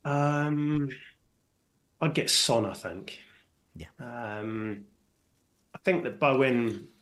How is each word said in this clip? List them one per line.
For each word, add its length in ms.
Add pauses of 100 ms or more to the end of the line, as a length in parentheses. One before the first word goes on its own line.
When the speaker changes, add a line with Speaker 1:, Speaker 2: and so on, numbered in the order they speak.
Speaker 1:
Um, 840 (1120)
I'd 120
get 160
Son, 360
I 80
think. 460 (560)
Speaker 2:
Yeah. 120 (120)
Speaker 1:
Um, 840 (920)
I 40
think 260
that 140
Bowen 680 (140)